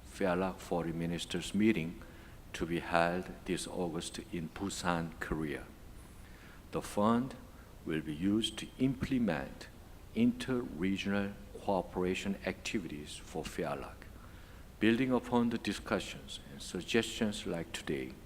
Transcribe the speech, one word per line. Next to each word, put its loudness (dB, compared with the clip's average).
Fairlock 2
Foreign 0
Ministers -2
meeting 6
to -2
be 0
held 4
this 0
August -2
in -2
Busan, 0
Korea. 0
The 0
fund 4
will 2
be -2
used 2
to -6
implement 2
inter-regional 2
cooperation 2
activities -4
for -4
Fairlock. -4
Building 6
upon 4
the 2
discussions -2
and -12
suggestions 0
like -2
today, -2